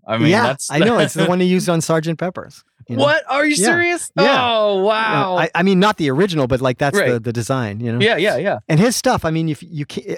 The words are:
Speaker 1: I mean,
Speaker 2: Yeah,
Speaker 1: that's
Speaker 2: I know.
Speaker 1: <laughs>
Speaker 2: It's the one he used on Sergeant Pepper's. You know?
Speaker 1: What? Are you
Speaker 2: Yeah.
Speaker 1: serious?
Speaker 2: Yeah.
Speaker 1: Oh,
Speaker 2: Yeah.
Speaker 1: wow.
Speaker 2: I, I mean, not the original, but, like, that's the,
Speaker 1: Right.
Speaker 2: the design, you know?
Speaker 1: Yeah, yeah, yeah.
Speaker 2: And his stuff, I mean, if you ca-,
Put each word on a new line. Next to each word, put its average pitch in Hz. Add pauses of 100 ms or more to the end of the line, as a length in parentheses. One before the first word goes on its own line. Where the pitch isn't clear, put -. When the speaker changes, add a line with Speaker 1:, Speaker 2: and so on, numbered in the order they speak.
Speaker 1:
I 113
mean, 143
Speaker 2:
Yeah, 202
Speaker 1:
that's 135
Speaker 2:
I 147
know. 220
Speaker 1:
<laughs> -
Speaker 2:
It's 147
the 190
one 180
he 185
used 185
on 165
Sergeant 160
Pepper's. - (240)
You 240
know? 269
Speaker 1:
What? 302
Are 277
you 302
Speaker 2:
Yeah. 294
Speaker 1:
serious? 349
Speaker 2:
Yeah. 285 (280)
Speaker 1:
Oh, 208
Speaker 2:
Yeah. 190
Speaker 1:
wow. 208
Speaker 2:
I, 165
I 175
mean, 190
not 208
the 151
original, 151
but, 123
like, 131
that's 147
the, 196 (100)
Speaker 1:
Right. 113
Speaker 2:
the 117
design, 113
you 120
know? 117
Speaker 1:
Yeah, 214
yeah, 147
yeah. 156
Speaker 2:
And 160
his 226
stuff, -
I 160
mean, 160
if 143
you 147
ca-, 190